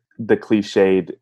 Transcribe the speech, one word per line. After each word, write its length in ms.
the 180
cliched 840